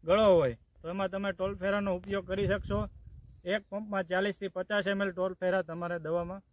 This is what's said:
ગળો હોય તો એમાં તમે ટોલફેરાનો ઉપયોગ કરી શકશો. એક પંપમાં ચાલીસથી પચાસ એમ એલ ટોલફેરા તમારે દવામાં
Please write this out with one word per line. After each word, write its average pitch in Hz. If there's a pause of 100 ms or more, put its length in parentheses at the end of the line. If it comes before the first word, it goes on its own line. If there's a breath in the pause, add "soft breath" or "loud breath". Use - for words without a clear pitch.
ગળો 202
હોય 156 (220)
તો 160
એમાં 190
તમે 196
ટોલફેરાનો 196
ઉપયોગ 190
કરી 190
શકશો. 202 (640)
એક 196
પંપમાં 196
ચાલીસથી 190
પચાસ 185
એમ 196
એલ 190
ટોલફેરા 185
તમારે 175
દવામાં 175